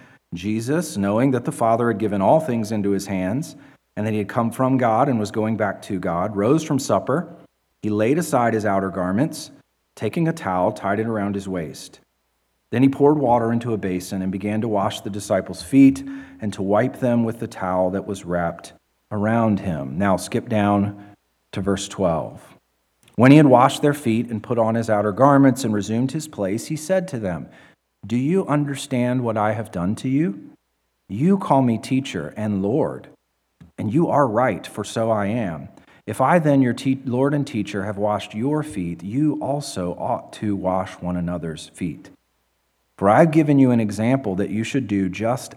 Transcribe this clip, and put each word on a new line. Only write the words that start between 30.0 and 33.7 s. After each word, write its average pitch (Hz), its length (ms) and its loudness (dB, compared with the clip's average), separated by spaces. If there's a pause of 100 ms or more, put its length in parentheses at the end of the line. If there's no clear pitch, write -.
you? 160 420 -2 (580)
You 160 300 2
call 139 240 2
me 117 160 2
teacher 98 580 -4
and 107 240 -2
Lord, 98 460 -2 (720)